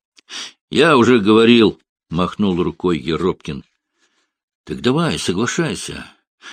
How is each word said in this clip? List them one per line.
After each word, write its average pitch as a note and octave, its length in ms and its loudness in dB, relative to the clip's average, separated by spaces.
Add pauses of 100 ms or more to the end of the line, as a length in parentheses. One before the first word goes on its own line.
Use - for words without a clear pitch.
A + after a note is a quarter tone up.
(680)
«Я D3 280 2
уже A#2 220 4
говорил», — A2 600 4 (300)
махнул F2+ 520 -2
рукой E2 380 -4
Еропкин. D#2 640 -6 (1000)
«Так C#2+ 160 -12
давай, C3 360 -2
соглашайся. G#2+ 920 -6 (420)